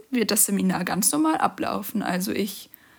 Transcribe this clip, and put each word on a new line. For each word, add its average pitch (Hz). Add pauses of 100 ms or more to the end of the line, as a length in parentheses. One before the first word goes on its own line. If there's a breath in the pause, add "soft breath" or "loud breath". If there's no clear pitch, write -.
wird 233
das 214
Seminar 190
ganz -
normal 311
ablaufen. -
Also 180
ich - (300 soft breath)